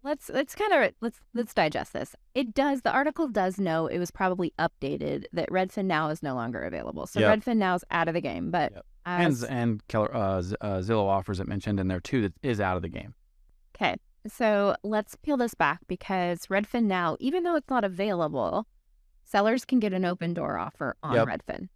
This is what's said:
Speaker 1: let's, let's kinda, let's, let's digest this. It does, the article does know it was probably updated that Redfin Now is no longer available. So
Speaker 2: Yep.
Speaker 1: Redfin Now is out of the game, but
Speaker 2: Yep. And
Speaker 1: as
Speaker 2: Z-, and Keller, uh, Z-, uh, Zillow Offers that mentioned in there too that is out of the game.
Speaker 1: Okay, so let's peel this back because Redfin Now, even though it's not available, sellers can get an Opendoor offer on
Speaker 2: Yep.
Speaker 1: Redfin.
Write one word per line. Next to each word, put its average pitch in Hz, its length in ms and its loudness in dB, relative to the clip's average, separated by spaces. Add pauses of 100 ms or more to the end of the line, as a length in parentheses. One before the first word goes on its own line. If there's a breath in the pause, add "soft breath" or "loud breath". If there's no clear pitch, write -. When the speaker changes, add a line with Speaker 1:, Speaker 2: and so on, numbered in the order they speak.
Speaker 1:
let's, 285 260 -4
let's 269 260 -2
kinda, 370 360 4 (100)
let's, 233 180 -6 (140)
let's 233 200 -4
digest 160 400 0
this. - 220 -6 (200)
It 247 180 0
does, 277 280 2
the - 100 0
article 294 360 2
does 190 320 0
know 165 280 2
it - 120 -2
was 175 120 -2
probably 185 480 0
updated 147 760 -2
that 165 160 -2
Redfin 185 360 -2
Now 160 240 0
is 160 140 -6
no 139 120 -4
longer 117 280 -4
available. 76 440 -6
So - 120 -4
Speaker 2:
Yep. 214 200 6
Speaker 1:
Redfin 226 180 0
Now 185 180 2
is 175 160 -4
out 170 160 2
of 165 80 -2
the 175 60 2
game, 135 300 -6
but 165 220 0
Speaker 2:
Yep. - 120 -16 (200)
And 175 220 2
Speaker 1:
as 143 120 4
Speaker 2:
Z-, 117 100 -4
and 117 380 0
Keller, 113 280 0
uh, 95 260 0
Z-, 92 200 -4
uh, 101 180 -2
Zillow 104 280 2
Offers 98 300 0
that 98 100 -4
mentioned 101 320 -2
in 95 80 0
there 92 120 0
too 127 240 0
that 95 100 0 (100)
is 117 160 -2
out 92 160 2
of 90 60 -2
the 87 80 -6
game. - 240 -10 (640)
Speaker 1:
Okay, 151 200 0 (320)
so 208 560 2
let's 214 320 -2
peel 294 220 -2
this 240 160 0
back 156 340 2
because 180 600 -2
Redfin 214 380 0
Now, 180 340 2
even 339 240 0
though 349 120 2
it's - 140 -2
not 247 140 2
available, 170 840 0 (580)
sellers 220 400 2
can 254 140 2
get 208 140 0
an 185 100 0
Opendoor 170 560 -2
offer 120 440 -4
on 143 120 -2
Speaker 2:
Yep. 113 120 4
Speaker 1:
Redfin. - 480 -6